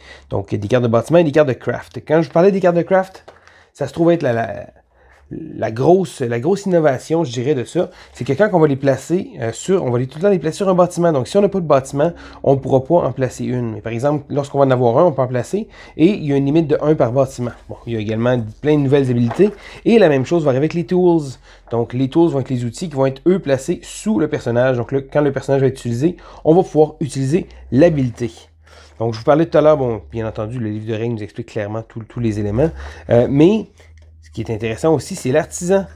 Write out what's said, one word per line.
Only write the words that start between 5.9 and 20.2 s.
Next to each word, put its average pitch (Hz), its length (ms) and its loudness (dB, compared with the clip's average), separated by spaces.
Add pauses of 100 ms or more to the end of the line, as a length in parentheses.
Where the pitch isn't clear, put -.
la 120 180 -2
grosse 190 240 -2
innovation, 160 580 0
je 131 80 -6
dirais, 123 240 -2
de 120 100 -4
ça, 180 260 -4 (240)
c'est 120 100 -8
que 135 80 -2
quand 202 220 2
on 175 40 4
va 156 80 4
les 139 100 2
placer, 139 540 -2 (100)
euh, 113 120 -4
sur, 180 320 -2
on 131 60 -4
va 120 80 0
les, 127 80 -4
tout 147 120 -14
le 160 40 -10
temps 202 80 4
les 190 80 2
placer 160 180 -4
sur 196 140 0
un 185 40 4
bâtiment. 170 380 2
Donc, 127 160 0
si - 80 -2
on 202 60 4
n'a 196 80 2
pas 196 100 -4
de 165 60 -6
bâtiment, 143 460 0 (300)
on 139 120 4
ne 135 40 0
pourra 131 240 0
pas 165 240 0
en 127 60 -4
placer 123 320 -6
une. 120 300 -4
Mais 104 80 -14
par 113 100 -8
exemple, 139 380 -2
lorsqu'on 135 280 -4
va 139 60 4
en 135 60 4
avoir 123 260 2
un, 165 80 4
on 175 80 2
peut 139 80 -2
en 123 80 0
placer. 127 400 -6 (300)
Et 160 100 6
il 208 160 -2
y 143 80 -2
a 139 40 2
une 139 100 0
limite 156 200 2
de 143 140 0
un 151 140 2
par 135 180 0
bâtiment. 127 400 -2 (160)
Bon, 107 80 -14 (100)
il 117 60 -6
y 113 40 -4
a 110 40 -4
également 113 420 0 (200)
plein 151 160 2
de 147 40 2
nouvelles 135 280 2
habilités. 123 400 2 (340)
Et 226 140 6
la 190 100 6
même 135 160 2